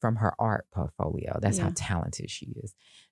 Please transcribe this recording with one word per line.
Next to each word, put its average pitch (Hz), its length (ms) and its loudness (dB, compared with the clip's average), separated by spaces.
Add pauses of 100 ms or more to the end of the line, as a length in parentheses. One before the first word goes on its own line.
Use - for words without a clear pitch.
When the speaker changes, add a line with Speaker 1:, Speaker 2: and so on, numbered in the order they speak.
Speaker 1:
from 113 160 2
her 104 220 4
art 110 340 2
portfolio. - 680 -2
That's 104 180 4
how - 100 2
Speaker 2:
Yeah. - 80 0
Speaker 1:
talented - 540 -2
she - 320 -10
is. - 120 -12 (380)